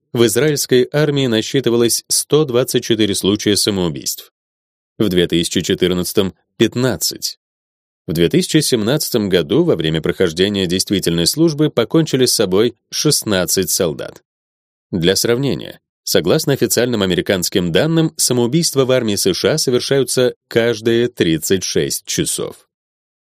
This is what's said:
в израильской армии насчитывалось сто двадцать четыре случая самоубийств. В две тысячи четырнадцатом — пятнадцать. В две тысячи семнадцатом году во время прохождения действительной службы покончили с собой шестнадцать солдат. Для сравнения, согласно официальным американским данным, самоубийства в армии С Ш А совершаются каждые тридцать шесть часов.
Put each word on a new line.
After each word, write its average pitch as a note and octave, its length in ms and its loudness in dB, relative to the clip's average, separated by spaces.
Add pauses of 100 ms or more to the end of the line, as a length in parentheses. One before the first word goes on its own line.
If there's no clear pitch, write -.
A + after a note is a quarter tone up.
(120)
в A#2 140 2
израильской B2+ 640 2
армии D3 360 0
насчитывалось A#2 840 0
сто - 360 0
двадцать B2 400 0
четыре G#2+ 300 2
случая G2+ 420 0
самоубийств. F2+ 760 -4 (680)
В G#2 100 2
две F2+ 200 2
тысячи E2+ 320 0
четырнадцатом — F2+ 760 0 (220)
пятнадцать. - 800 -2 (680)
В F2+ 80 -6
две E2 140 4
тысячи D#3+ 340 2
семнадцатом A#2 680 0
году F2+ 340 2
во D3+ 140 2
время D#2+ 240 -2
прохождения F#2 680 0
действительной F2 600 0
службы D#3 440 0
покончили C3 540 0
с A#2+ 80 0
собой G#2 440 0 (140)
шестнадцать F#2+ 800 -2
солдат. - 520 -4 (680)
Для F2+ 260 2
сравнения, G#2+ 640 -2 (220)
согласно C3 520 0
официальным A#2+ 480 0
американским F2+ 680 0
данным, D#3+ 460 2
самоубийства C3 680 0
в B2 40 -4
армии A#2+ 260 0
С F#2+ 180 0
Ш G#2 180 0
А D#3 60 -2
совершаются B2+ 760 0 (140)
каждые A#2 600 0
тридцать F2+ 540 0
шесть - 420 -4
часов. - 640 -6 (600)